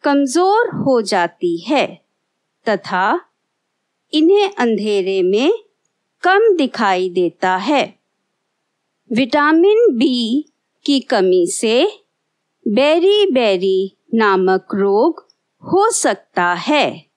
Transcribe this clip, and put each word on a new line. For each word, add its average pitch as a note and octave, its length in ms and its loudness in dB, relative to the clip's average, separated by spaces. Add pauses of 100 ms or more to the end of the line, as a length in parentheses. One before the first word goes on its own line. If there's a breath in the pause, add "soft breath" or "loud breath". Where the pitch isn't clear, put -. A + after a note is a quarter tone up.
कमजोर D#4+ 600 0
हो C4 360 -2
जाती F3 560 -4
है G#3 460 -4 (640)
तथा G3+ 520 -2 (920)
इन्हें G4 460 2
अंधेरे G3+ 640 -2
में G#3+ 300 0 (680)
कम G4 340 4
दिखाई F#3+ 540 -2
देता F#3 460 -2
है। B3 420 -2 (1120)
विटामिन D#4 760 2
बी B3 540 -2 (400)
की C#4 160 2
कमी F#3 460 0
से A#3 460 0 (760)
बेरी E4+ 600 2
बेरी G3 680 -2 (180)
नामक F#3+ 600 0
रोग G3+ 540 0 (340)
हो G4+ 280 0
सकता F#3+ 600 -4
है। F3 540 -2 (100)